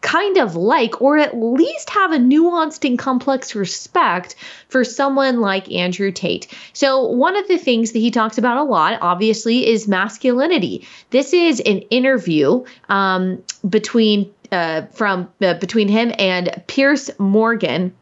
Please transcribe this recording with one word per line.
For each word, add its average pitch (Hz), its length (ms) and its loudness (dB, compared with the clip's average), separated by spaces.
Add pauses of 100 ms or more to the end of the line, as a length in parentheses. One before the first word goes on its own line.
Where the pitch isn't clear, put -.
kind 381 380 0
of 196 180 0
like, 254 460 0
or 285 160 4
at 294 180 0
least 262 540 0
have 381 220 0
a 320 40 2
nuanced 311 720 2
and 247 100 0
complex 262 560 -2
respect 190 800 -2 (360)
for 262 120 2
someone 269 600 0
like 190 280 -2
Andrew 180 400 -2
Tate. - 360 -6 (260)
So 269 340 2
one 320 300 0
of 403 120 -4
the 359 100 2
things 226 340 0
that 226 60 -2
he 226 120 2
talks 220 280 0
about 240 180 0
a 285 60 0
lot, 202 400 0
obviously, 220 640 0
is 214 200 2
masculinity. 214 1000 -2 (240)
This 277 240 2
is 330 260 2
an 202 200 0 (100)
interview, 233 760 2 (240)
um, 185 540 -2 (260)
between, 208 640 0 (180)
uh, 165 440 -2
from, 190 340 -2 (140)
uh, 180 120 2
between 202 340 0
him 226 300 2
and 180 480 -2
Piers 277 520 0
Morgan 196 840 0